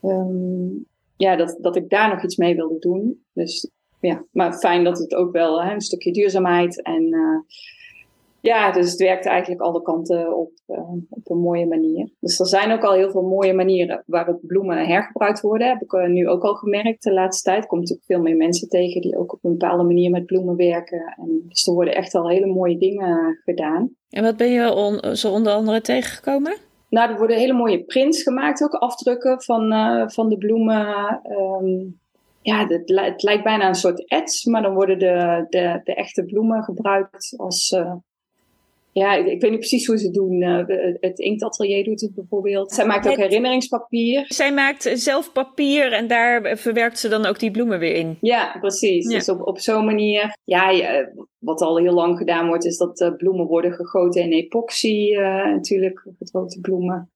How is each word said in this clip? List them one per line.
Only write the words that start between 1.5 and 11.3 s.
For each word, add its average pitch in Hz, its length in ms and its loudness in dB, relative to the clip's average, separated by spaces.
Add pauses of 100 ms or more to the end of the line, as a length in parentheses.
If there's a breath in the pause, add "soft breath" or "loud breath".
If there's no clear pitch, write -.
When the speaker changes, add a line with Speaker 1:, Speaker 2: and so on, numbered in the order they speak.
Speaker 1:
dat 175 160 0
ik 175 140 -2
daar 214 180 4
nog 190 160 -2
iets 180 120 -4
mee 175 180 2
wilde 160 240 -4
doen. 190 460 -4 (100)
Dus, - 360 -6 (300)
ja, - 320 -2
maar 175 200 0
fijn 175 320 2
dat 175 140 0
het 160 160 -4
ook 180 180 0
wel, 165 300 2
hè, 190 100 -2
een 208 80 -6
stukje 175 320 -4
duurzaamheid. 185 720 2
En, 165 300 0
eh, 160 420 0 (840 loud breath)
ja, 214 320 2
dus 180 180 2
het 175 100 -6
werkt 185 260 2
eigenlijk 180 340 0
alle 170 220 -2
kanten 170 540 -2
op, 160 140 -4 (160)
eh, 170 260 -10 (180)
op - 200 -14